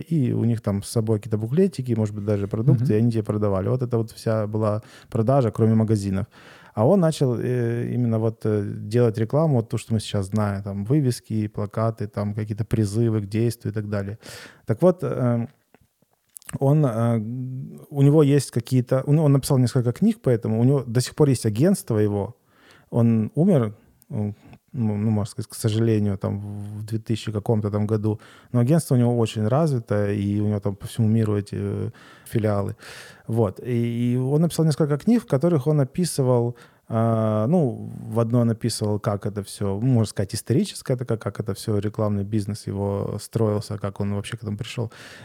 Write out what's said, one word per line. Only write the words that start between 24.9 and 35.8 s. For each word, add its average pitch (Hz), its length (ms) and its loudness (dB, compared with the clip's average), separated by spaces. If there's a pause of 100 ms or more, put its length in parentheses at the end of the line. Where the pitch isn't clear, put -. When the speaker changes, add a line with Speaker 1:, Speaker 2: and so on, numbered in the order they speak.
Speaker 1:
можно 104 200 0
сказать, - 180 -10
к - 60 -16
сожалению, 107 600 2
там, 101 220 -4
в 104 460 -12
две 110 140 -6
тысячи 113 320 -6
каком-то 107 400 0
там 104 160 0
году. 107 320 0 (320)
Но 120 80 2
агентство 139 360 2
у 123 40 4
него 120 180 2
очень 110 300 0
развитое, 113 640 0
и 101 260 0
у 104 80 0
него 104 120 0
там 101 160 -4
по - 120 -14
всему 113 200 0
миру 107 300 2
эти, 101 200 -6
э, 101 320 -4 (420)
филиалы. 104 440 0 (520)
Вот. 113 320 0
И, 120 540 -2
и 123 40 0
он 135 240 0
написал 165 240 0
несколько 147 320 0
книг, 220 260 0
в - 20 -20
которых 147 420 0
он 151 120 2
описывал, 127 760 0 (360)